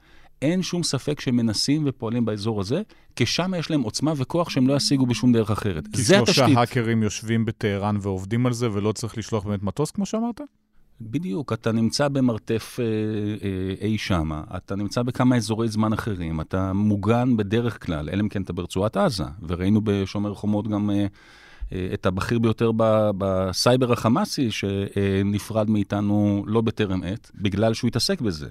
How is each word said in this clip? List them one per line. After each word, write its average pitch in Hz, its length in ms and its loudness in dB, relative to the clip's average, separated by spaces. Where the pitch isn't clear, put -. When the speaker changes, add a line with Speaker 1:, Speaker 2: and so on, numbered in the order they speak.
Speaker 1:
אין 175 200 2
שום 175 220 -2
ספק 143 360 -2
שהם 123 160 0
מנסים 120 500 2
ופועלים 120 400 -2
באזור 107 360 -2
הזה, 123 200 -2
כי 123 100 2
שם 185 320 -2
יש 160 140 -4
להם 151 100 2
עוצמה 135 340 -2
וכוח 160 340 -2
שהם 127 180 4
לא 135 60 4
ישיגו 135 320 2
בשום 120 280 4
דרך 110 180 2
אחרת. 90 360 -2
Speaker 2:
כי 143 140 -2
Speaker 1:
זה 131 140 6
Speaker 2:
שלושה 208 160 6
Speaker 1:
התשתית. 131 260 6
Speaker 2:
האקרים 117 460 2
יושבים 110 420 0
בטהרן 104 560 0
ועובדים 98 440 -2
על 123 80 2
זה, 117 180 -2
ולא 101 200 0
צריך 107 260 -6
לשלוח 104 280 -4
באמת 101 180 -2
מטוס, 139 280 -2
כמו 196 140 -2
שאמרת? 233 360 -4
Speaker 1:
בדיוק, 147 520 -4
אתה 113 180 0
נמצא 113 360 2
במרתף, 123 720 0
אה, 120 60 -2
אה, 104 1000 -2
אי 107 100 0
שמה, 78 460 -2
אתה 98 180 -8
נמצא 104 280 -2
בכמה 127 320 2
אזורי 110 320 0
זמן 107 260 0
אחרים, 87 480 -4
אתה 95 320 -2
מוגן 107 640 2
בדרך 110 480 -2
כלל, 76 240 -4
אלא 98 120 -2
אם 104 80 -2
כן 98 120 -4
אתה 92 120 -8
ברצועת 92 440 -2
עזה, 143 260 0
וראינו 92 360 2
בשומר 101 500 -2
חומות 104 340 -2
גם, 104 220 -2
אה, 101 160 0
אה, 92 200 -4
את - 120 -8
הבכיר 95 340 0
ביותר 113 380 2
ב-, 110 400 4
בסייבר 95 760 2
החמאסי, 135 580 0
שנפרד 98 1160 0
מאיתנו 101 800 2
לא 110 140 2
בטרם 98 420 0
עת, 92 320 -8
בגלל 104 380 2
שהוא 120 140 -2
התעסק 131 340 0
בזה. 80 300 -4